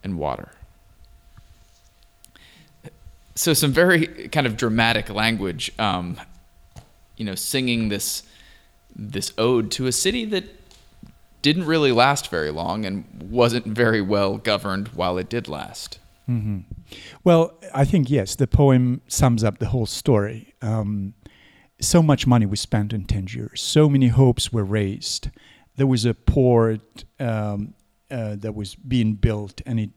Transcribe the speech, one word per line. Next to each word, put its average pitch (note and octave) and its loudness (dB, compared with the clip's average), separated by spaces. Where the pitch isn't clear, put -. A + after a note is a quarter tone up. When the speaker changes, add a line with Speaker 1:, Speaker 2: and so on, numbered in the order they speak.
Speaker 1:
in F#2+ -6
water." C#2+ -8
So E3 0
some C#3 2
very E3 2
kind C#3+ 0
of A2 -4
dramatic A2+ 0
language, G2+ -2
um, F2+ -2
you A2 -8
know, G2 -6
singing A#2 -2
this, - -6
this - -8
ode A2+ 2
to C3 -4
a B2+ -2
city A3+ -2
that G3+ -4
didn't E3 2
really D3+ 2
last B2+ 2
very D#2 -2
long F2 -4
and F#2+ -6
wasn't A#2 2
very A2 2
well G2+ 0
governed G2+ -2
while F2+ -2
it F2+ -6
did A#2 -6
last. - -12
Speaker 2:
Mm-hmm. G#2+ -4
Well, E3+ 4
I C#3 4
think, C#3 2
yes, A#2 0
the C3+ 0
poem B2+ 4
sums A#2 2
up G#2 0
the G#2 -4
whole A2+ -2
story. A2 -2
Um, G#2 -4
so E3+ 4
much D3 4
money A#2+ 4
was G2+ -4
spent G#2 -2
in G2+ -6
Tangier. G#2 -6
So - 4
many C3+ 4
hopes B2+ 4
were A2 0
raised. G2+ -4
There C#3 2
was B2 2
a A#2 2
port, A#2 2
um, G#2+ -4
uh, A2 -6
that G#2+ -8
was G#2 -10
being A#2 0
built, G#2 -2
and A#2+ -2
it G#2 -4